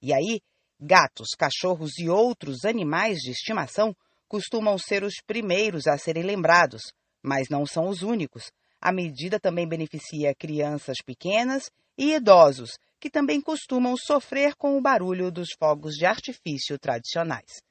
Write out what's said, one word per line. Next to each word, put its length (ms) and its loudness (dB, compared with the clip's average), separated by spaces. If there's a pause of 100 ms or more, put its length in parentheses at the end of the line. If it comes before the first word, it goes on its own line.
E 120 0
aí, 260 2 (400)
gatos, 560 2
cachorros 640 -2
e 120 -4
outros 540 0
animais 540 -2
de 140 -8
estimação 640 -2 (320)
costumam 500 -2
ser 260 -2
os 120 -6 (100)
primeiros 600 0
a 100 4
serem 260 -4
lembrados, 600 4 (400)
mas 260 -2
não 160 -2
são 220 -2
os 160 -6
únicos. 480 -4 (280)
A 120 0
medida 480 -4
também 280 -2
beneficia 680 -4
crianças 680 -4
pequenas 680 -2 (260)
e 160 2
idosos, 640 6 (220)
que 100 -10
também 320 0
costumam 560 -2
sofrer 580 0
com 220 0
o 40 0
barulho 500 2
dos 260 -8
fogos 380 0
de 100 -2
artifício 720 -4
tradicionais. 840 -4 (120)